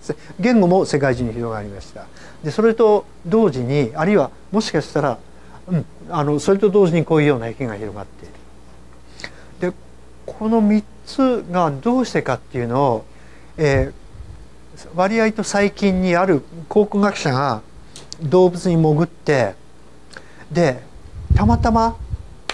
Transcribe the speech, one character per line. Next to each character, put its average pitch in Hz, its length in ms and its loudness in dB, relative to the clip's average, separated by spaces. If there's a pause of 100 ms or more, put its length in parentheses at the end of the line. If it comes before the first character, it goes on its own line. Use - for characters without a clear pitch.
(380)
言 233 220 2
語 180 60 4
も 180 180 4
世 151 140 -2
界 131 180 2
中 123 60 -6
に 113 100 -4
広 117 220 -8
が 107 80 -8
り 104 60 -12
ま 98 120 -14
し - 120 -20
た。 101 140 -18 (360)
で、 156 80 -6
そ 214 120 -2
れ 226 120 4
と 214 320 4 (180)
同 208 260 2
時 127 100 -4
に、 127 340 0
あ 156 100 -2
る 202 80 2
い 208 40 4
は 147 140 2 (220)
も 208 80 2
し - 100 -6
か 151 120 0
し - 100 -16
た 156 80 0
ら、 131 180 -2 (500)
う 180 80 -2
ん、 143 80 -2 (260)
あ 160 140 -2
の、 147 160 0
そ 196 120 0
れ 196 60 2
と 214 100 2
同 190 180 4
時 165 80 0
に 165 100 2
こ 160 120 0
う 151 60 4
い - 20 2
う 147 40 4
よ 143 80 2
う - 20 -6
な 113 140 -8
壁 131 140 -8
が 110 100 -8
広 101 200 -10
が 101 60 -12
っ 92 40 -14
て - 200 -20
い - 20 -20
る。 - 60 -20 (1400)
で、 - 40 -20 (500)
こ - 220 -6
の 226 120 2
三 208 220 2 (240)
つ 254 440 0
が 175 200 0
ど 226 280 -2
う 247 60 0
し - 80 -8
て 156 100 0
か 131 120 -2
っ 120 40 -4
て - 200 -10
い 120 60 -2
う 117 40 -4
の 127 160 0
を、 117 200 0 (520)
え 139 360 0 (840)
ー、 - 180 -20
割 202 260 0
合 220 120 2
と 214 120 -6
最 202 260 0
近 190 320 0
に 175 140 2
あ 185 100 2
る 156 160 2 (260)
考 208 160 2
古 202 160 -2
学 202 160 0
者 143 160 -2
が 127 300 -2 (600)
動 180 280 4
物 175 180 -6
に 170 80 2
潜 156 280 2
っ - 20 0
て、 123 480 -2 (960)
で、 147 320 0 (520)
た 208 120 4
ま 240 120 4
た 247 120 0
ま 226 260 2 (580)